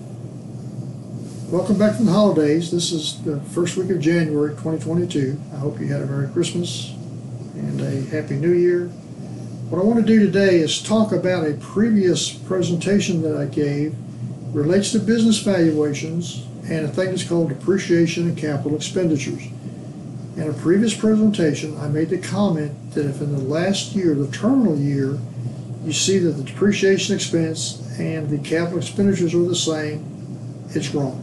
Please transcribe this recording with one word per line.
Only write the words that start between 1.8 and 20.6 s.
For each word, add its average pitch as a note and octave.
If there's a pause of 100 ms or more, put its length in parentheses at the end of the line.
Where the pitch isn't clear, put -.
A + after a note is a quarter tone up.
from A3
the E3
holidays. E3+
This F3
is D#3
the C#3+
first E3+
week F#3
of F3
January D3+
twenty D#3+
twenty-two. D#3 (140)
I D3
hope C#3+
you D3+
had C#3
a C#3
Merry C3+
Christmas - (640)
and -
a C#3
Happy D3+
New D#3
Year. F3 (840)
What D#3+
I F#3
want A#3
to G#3
do A3
today G3
is D#3
talk G#3+
about F3+
a D3+
previous G3
presentation F3
that D3+
I C#3+
gave, D3 (560)
relates E3+
to A3+
business A3
valuations D#3+ (200)
and D#3
a -
thing F#3
that's F#3
called E3+
depreciation E3+
and E3
capital D3
expenditures. D#3 (960)
In D#3
a D3
previous G3+